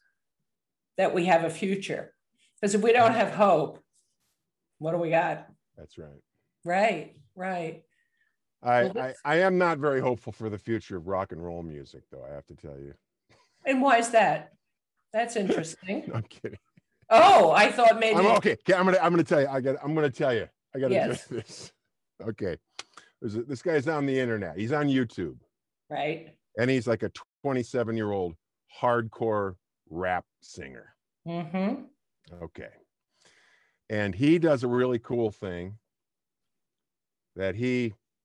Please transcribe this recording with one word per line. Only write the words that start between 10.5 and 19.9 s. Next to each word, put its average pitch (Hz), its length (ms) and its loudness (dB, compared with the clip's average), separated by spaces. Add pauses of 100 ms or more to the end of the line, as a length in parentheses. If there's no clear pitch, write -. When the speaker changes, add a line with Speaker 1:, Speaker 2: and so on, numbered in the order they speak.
Speaker 2:
future 104 400 -6
of 85 120 -10
rock 95 240 -4
and 82 120 -10
roll 87 200 -10
music, 73 480 -16
though, 65 120 -18
I 71 80 -16
have 71 140 -16
to 73 80 -20
tell 71 240 -18
you. 71 160 -18 (720)
Speaker 1:
And 269 160 0
why 262 160 4
is 240 120 -2
that? 196 420 2 (600)
That's 233 220 -4
interesting. 196 720 -4
Speaker 2:
<laughs> - 40 -12
No, - 60 -8
I'm 113 80 -6
kidding. - 360 -16 (520)
Speaker 1:
Oh, 311 400 8
I 208 220 6
thought 226 260 6
maybe 220 180 2
Speaker 2:
I'm, 185 100 4 (100)
okay, 202 160 2
okay, - 220 0
I'm 185 120 4
gonna, 185 160 4
I'm 170 80 2
gonna 170 140 2
tell 156 160 2
you. 139 80 2
I 135 120 -4
gotta, 135 240 -2
I'm 151 120 -4